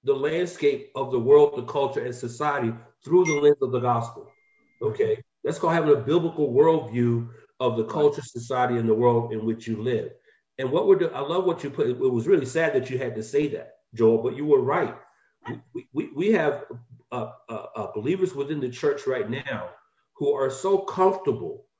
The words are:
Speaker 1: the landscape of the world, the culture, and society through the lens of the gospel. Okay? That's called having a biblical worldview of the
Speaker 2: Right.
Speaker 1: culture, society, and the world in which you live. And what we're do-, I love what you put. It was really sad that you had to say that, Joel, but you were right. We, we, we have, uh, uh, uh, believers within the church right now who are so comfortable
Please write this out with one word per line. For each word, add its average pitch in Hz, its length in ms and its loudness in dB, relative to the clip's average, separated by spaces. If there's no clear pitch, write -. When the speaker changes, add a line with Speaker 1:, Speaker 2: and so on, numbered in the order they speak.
Speaker 1:
the 135 100 2
landscape 147 800 -2
of 131 160 -4
the 127 80 0
world, 143 380 6
the 120 80 -6
culture, 143 400 -2
and 123 100 -6
society 131 580 -4
through 180 200 4
the 160 160 0
lens 147 220 6
of 123 100 -2
the 123 80 0
gospel. 117 480 -2
Okay? 110 400 -2
That's 151 140 -4
called 170 160 0
having 156 180 4
a 143 80 8
biblical 151 520 0
worldview 120 760 2
of 120 160 0
the 110 80 -2
Speaker 2:
Right. - 80 -8
Speaker 1:
culture, 147 300 2
society, 123 540 -2
and 113 120 0
the 110 60 4
world 113 380 2
in 110 120 -6
which 113 220 -4
you 110 160 -4
live. 117 300 -4
And 131 140 -4
what 196 140 2
we're 190 100 8
do-, 160 140 -2
I 135 100 -8
love 170 240 -2
what 170 180 -2
you 139 80 -8
put. 120 180 -2
It 123 100 -4
was 123 280 0
really 160 200 2
sad 160 280 -2
that 127 160 -2
you 127 80 -4
had 120 180 -6
to 110 60 -8
say 143 260 -2
that, - 280 -12
Joel, 113 280 4
but 123 140 -4
you 147 100 -6
were 139 140 6
right. 139 360 -2
We, - 200 -12
we, 151 220 -6
we 190 180 0
have, 151 320 0
uh, 120 180 -6
uh, 113 180 -10
uh, 107 180 -8
believers 160 400 -2
within 143 260 -4
the 127 80 -4
church 139 380 -2
right 123 240 -2
now 131 400 -8
who 143 180 0
are 135 160 0
so 190 280 0
comfortable - 880 0